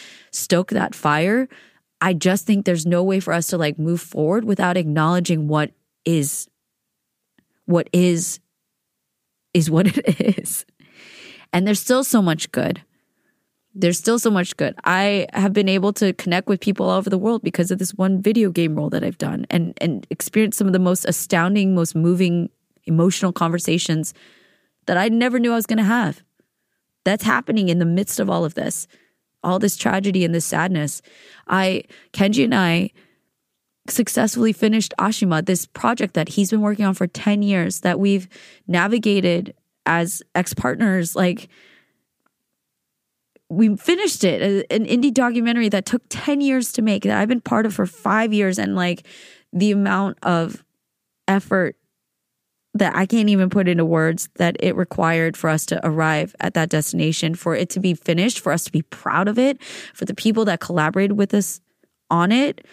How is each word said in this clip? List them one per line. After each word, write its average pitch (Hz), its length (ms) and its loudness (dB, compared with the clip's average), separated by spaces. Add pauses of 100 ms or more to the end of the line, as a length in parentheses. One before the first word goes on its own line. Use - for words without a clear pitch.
(320)
stoke - 400 0
that - 220 -2
fire. 185 540 0 (540)
I 190 120 2
just 185 320 0
think 202 200 0
there's 170 200 0
no 175 160 2
way 190 200 0
for 170 100 -6
us 170 160 -2
to, 180 100 -4
like, 151 220 -2
move 165 220 -2
forward 170 420 -2
without 190 320 0
acknowledging 160 720 0
what 151 240 0 (320)
is, 156 460 -2 (1160)
what 175 280 0
is, 175 480 0 (1120)
is 165 180 2
what 175 160 4
<laughs> 185 100 0
it - 400 0
is. - 280 -10 (880)
And 180 120 0
there's 208 140 2
still 254 240 2
so 240 180 2
much 165 300 0
good. - 300 -4 (920)
There's 175 240 0
still 233 220 0
so 226 100 0
much 180 280 0
good. - 260 -2
I 196 480 2
have 196 220 0
been 202 160 2
able 190 240 2
to 202 180 0
connect 180 380 -2
with 196 100 0
people 196 300 0
all 185 80 2
over 196 120 -2
the 196 80 0
world 220 240 -2
because 185 300 -2
of 185 80 -4
this 185 140 -6
one 190 280 0
video 208 300 2
game 170 240 0
role 151 140 -2
that - 120 -2
I've - 160 -4
done - 320 -4
and, 170 300 -2
and 151 300 -4
experience - 480 -2
some 196 100 2
of 185 60 2
the 185 60 2
most 180 260 2
astounding, 190 680 0
most 170 220 0
moving, 175 540 2 (360)
emotional 175 460 2
conversations 170 800 -2 (760)
that 175 100 0
I 196 100 2
never 240 320 0
knew 233 140 0
I - 20 0
was 226 120 -2
gonna 220 160 0
have. 208 380 0 (840)
That's 202 180 0
happening 220 460 0
in 170 100 2
the 170 60 2
midst 175 340 -2
of 196 100 0
all 170 140 0
of 160 120 -4
this, - 320 -6 (540)
all 180 160 -2
this 202 200 0
tragedy 196 480 0
and 170 100 0
this 165 100 -2
sadness. 160 560 -2 (460)
I, 190 360 0 (280)
Kenji 214 320 2
and 240 120 2
I 175 360 2 (960)
successfully 226 640 0
finished 220 460 0
Ashima, 180 460 0
this 185 200 0
project 226 480 -2
that 156 160 -2
he's 196 220 0
been 220 100 2
working 208 240 0
on 190 80 2
for 185 140 -2
ten 208 340 0
years, 185 400 0
that 180 180 0
we've 196 280 2 (400)
navigated 190 880 0 (320)
as 170 360 0 (140)
ex-partners. 180 800 -2
Like, 180 340 -2 (2000)
we 208 260 4
finished 359 480 -2
it, 147 180 2
a-, 196 320 -2
an 226 120 0
indie 240 280 2
documentary 233 560 2
that 196 160 0
took - 240 -2
ten 285 320 -2
years 262 320 0
to - 80 -2
make, 208 220 0
that 208 140 0
I've 202 100 2
been 240 140 0
part 226 240 0
of 214 80 -2
for 202 120 0
five 214 480 -2
years, 196 260 0
and, 196 160 -2
like, 175 320 -2 (440)
the 202 200 2
amount 196 520 0
of 170 400 -2 (640)
effort 190 480 0 (960)
that 202 220 0
I 190 100 2
can't 214 220 2
even 190 220 4
put 190 180 0
into 170 160 2
words 165 520 0
that 175 260 0
it - 160 0
required 165 580 0
for 165 140 -2
us 156 160 0
to - 200 -4
arrive 156 540 0
at - 140 -4
that 165 160 0
destination, 160 640 -2
for 170 180 -4
it 147 180 -2
to 185 100 -4
be 185 120 0
finished, 175 460 -2
for - 140 -2
us 165 100 -2
to - 80 -12
be 156 120 -2
proud - 440 -2
of 208 100 -2
it, 262 240 0 (320)
for - 120 -10
the 202 80 -8
people 220 320 0
that 175 160 -2
collaborated 185 560 0
with 202 160 0
us - 260 -2 (500)
on 170 220 4
it, 262 420 0